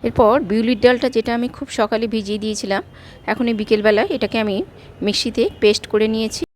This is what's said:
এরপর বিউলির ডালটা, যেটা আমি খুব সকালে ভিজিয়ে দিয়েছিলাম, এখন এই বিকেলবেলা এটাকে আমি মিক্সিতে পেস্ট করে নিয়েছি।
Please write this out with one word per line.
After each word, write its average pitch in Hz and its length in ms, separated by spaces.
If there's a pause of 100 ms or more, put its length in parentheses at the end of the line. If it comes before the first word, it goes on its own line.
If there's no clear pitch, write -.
এরপর 226 300 (100)
বিউলির 220 380
ডালটা, 247 280
যেটা 226 260
আমি 240 140
খুব - 200
সকালে 220 380
ভিজিয়ে 214 320
দিয়েছিলাম, 208 420 (460)
এখন 214 200
এই 233 120
বিকেলবেলা 214 500
এটাকে 233 300
আমি 208 160 (460)
মিক্সিতে 202 420 (160)
পেস্ট 214 280
করে 214 200
নিয়েছি। 220 360 (120)